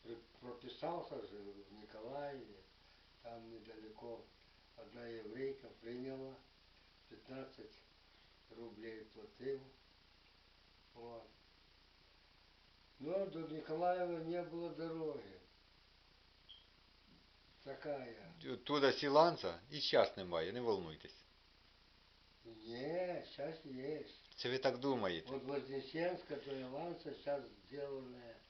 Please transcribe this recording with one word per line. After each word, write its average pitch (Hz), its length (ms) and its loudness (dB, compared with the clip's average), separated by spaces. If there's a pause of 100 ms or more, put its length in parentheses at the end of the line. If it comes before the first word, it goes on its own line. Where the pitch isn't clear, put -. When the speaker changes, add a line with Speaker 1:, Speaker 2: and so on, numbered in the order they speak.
Speaker 1:
при-, 117 140 -8 (240)
прописался 123 800 -4
же 104 160 -10 (320)
в 104 40 -16
Николаеве, 110 880 -8 (600)
там 117 260 -10
недалеко 110 720 -12 (520)
одна 117 320 -12
еврейка 117 600 -4 (140)
приняла 131 540 -4 (760)
пятнадцать 123 760 -10 (720)
рублей 110 460 -8 (100)
платил. 127 460 -4 (1300)
Вот. 117 300 -10 (1800)
Но 180 260 2
до 165 160 -4
Николаева 165 840 2
не 170 200 0
было 170 260 -4
дороги. 160 720 -4 (2250)
Такая. 135 680 -6 (200)
Speaker 2:
Оттуда 139 380 8
сіланца 143 680 8 (120)
і 147 80 -4
щас 117 380 8
немає, 87 360 2
не 123 80 -2
волнуйтесь. 92 640 0 (1200)
Speaker 1:
Не, 135 880 -2
щас 156 320 -4
є. 139 400 -2 (300)
Speaker 2:
Це - 140 0
ви 131 80 4
так 127 200 6
думаєте? 123 580 4
Speaker 1:
От 131 80 -2
Вознесенська 143 920 0
до 135 200 -4
Іланця 143 580 -4
щас 143 280 0 (300)
зроблена 127 640 -6 (140)